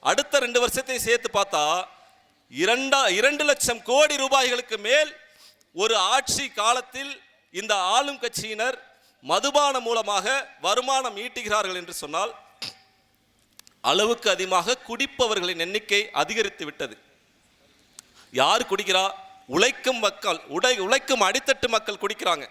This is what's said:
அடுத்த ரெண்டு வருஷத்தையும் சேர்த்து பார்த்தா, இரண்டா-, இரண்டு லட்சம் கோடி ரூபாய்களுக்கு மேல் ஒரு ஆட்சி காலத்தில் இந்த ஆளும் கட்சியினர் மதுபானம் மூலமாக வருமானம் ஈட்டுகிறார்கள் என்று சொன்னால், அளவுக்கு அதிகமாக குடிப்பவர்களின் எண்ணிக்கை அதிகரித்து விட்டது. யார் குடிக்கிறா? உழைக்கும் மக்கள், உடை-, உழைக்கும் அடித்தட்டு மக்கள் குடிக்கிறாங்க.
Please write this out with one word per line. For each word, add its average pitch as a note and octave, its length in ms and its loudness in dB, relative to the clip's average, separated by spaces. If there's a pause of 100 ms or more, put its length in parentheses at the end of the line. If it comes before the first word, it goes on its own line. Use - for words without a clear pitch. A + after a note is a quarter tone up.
அடுத்த C#4 360 2
ரெண்டு A#3+ 220 0
வருஷத்தையும் B3 460 -2
சேர்த்து A3+ 260 0
பார்த்தா, G3 300 0 (880)
இரண்டா-, B3 560 2 (100)
இரண்டு C#4+ 240 2
லட்சம் B3 400 0
கோடி C#4+ 340 4
ரூபாய்களுக்கு C4 600 0
மேல் C#4 340 2 (640)
ஒரு A3 200 0 (160)
ஆட்சி C4+ 380 0
காலத்தில் B3 640 -2 (400)
இந்த G#3 220 -2
ஆளும் A#3+ 440 0
கட்சியினர் A3+ 580 -4 (480)
மதுபானம் C4 640 2
மூலமாக G3+ 380 0 (360)
வருமானம் B3 560 0
ஈட்டுகிறார்கள் G#3 640 -4
என்று F3 120 -14
சொன்னால், E3+ 400 -6 (1500)
அளவுக்கு G#3+ 480 2
அதிகமாக F#3 460 0 (120)
குடிப்பவர்களின் G#3+ 760 -2
எண்ணிக்கை G3+ 360 0 (100)
அதிகரித்து F#3+ 540 -2
விட்டது. D3 300 -10 (1400)
யார் E3+ 380 2
குடிக்கிறா? F#3+ 360 0 (420)
உழைக்கும் A#3 580 0
மக்கள், G3 340 -2 (160)
உடை-, B3 240 2
உழைக்கும் A#3+ 420 2
அடித்தட்டு B3+ 460 2
மக்கள் A3 360 -2
குடிக்கிறாங்க. F3+ 480 -2